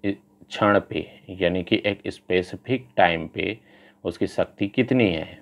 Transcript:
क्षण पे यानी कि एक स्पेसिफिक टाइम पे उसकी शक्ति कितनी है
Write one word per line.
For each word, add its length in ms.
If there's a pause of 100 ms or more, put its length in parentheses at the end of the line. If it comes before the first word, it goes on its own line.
क्षण 720 (120)
पे 160 (260)
यानी 320
कि 220
एक 220
स्पेसिफिक 800 (100)
टाइम 320
पे 300 (460)
उसकी 220
शक्ति 420
कितनी 400
है 340